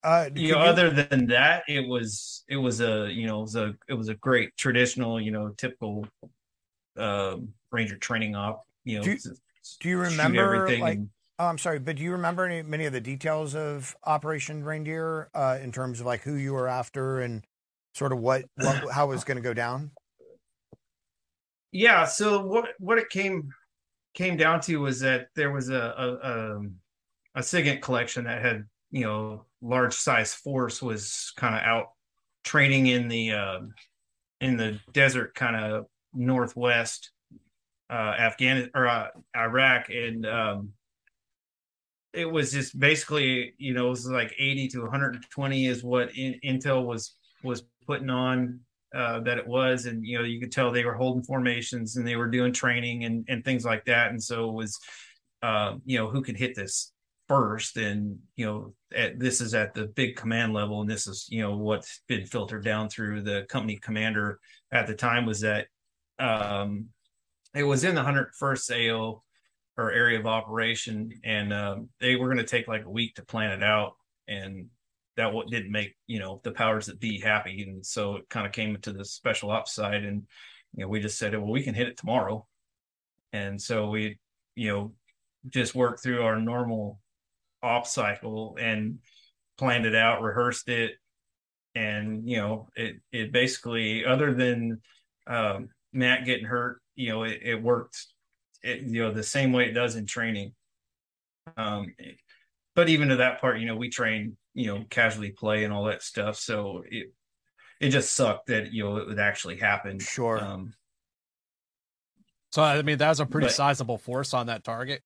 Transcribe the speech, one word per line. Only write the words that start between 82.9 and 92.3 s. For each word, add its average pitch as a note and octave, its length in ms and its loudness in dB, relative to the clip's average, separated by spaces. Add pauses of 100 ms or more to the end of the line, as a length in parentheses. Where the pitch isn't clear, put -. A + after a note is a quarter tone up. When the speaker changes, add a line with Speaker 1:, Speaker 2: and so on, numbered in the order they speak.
Speaker 2:
and G2+ 280 -6
so G#2+ 300 -2
we, G#2+ 280 -4 (380)
you A#2 120 -2
know, G#2 260 -4 (540)
just B2 260 -2
worked A#2+ 280 0
through B2 200 0
our A2 180 2
normal A2+ 600 -2 (600)
op A#2+ 260 2
cycle A2 760 -4
and G#2+ 400 -2 (560)
planned A#2+ 300 2
it A2 80 2
out, A2+ 280 6
rehearsed A#2+ 460 0
it, A#2 280 -2 (800)
and, G#2+ 540 -4
you A#2+ 80 0